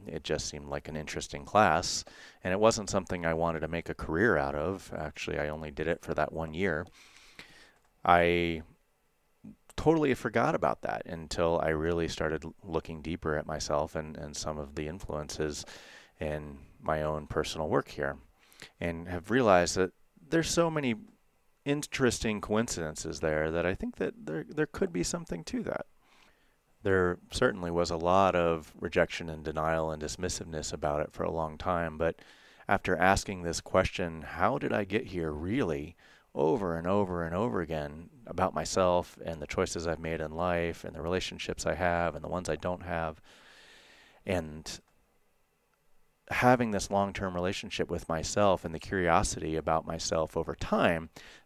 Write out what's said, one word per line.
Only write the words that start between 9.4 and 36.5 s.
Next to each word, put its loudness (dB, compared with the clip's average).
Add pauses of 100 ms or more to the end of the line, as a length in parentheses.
totally 4
forgot 2
about 0
that -4
until 0
I 2
really 0
started -2
l-, -10
looking -4
deeper -2
at -2
myself -2
and, -6
and -10
some -6
of -10
the -4
influences -6 (540)
in -6 (240)
my 0
own -2
personal -2
work 0
here -4 (640)
and -4
have -6
realized 6
that 2 (380)
there's 2
so 2
many 0 (720)
interesting 2
coincidences -2
there 2
that 0
I 2
think -6
that -4
there, -6
there -2
could -4
be -2
something -6
to -6
that. -6 (960)
There 4 (120)
certainly 0
was 2
a 0
lot 6
of 2
rejection 2
and -10
denial 0
and -6
dismissiveness -6
about 0
it -4
for -6
a 0
long -2
time, -2
but 0 (520)
after 2
asking 4
this -2
question, 0
"How 0
did -2
I 0
get -2
here?" -4
really, -2 (400)
over 2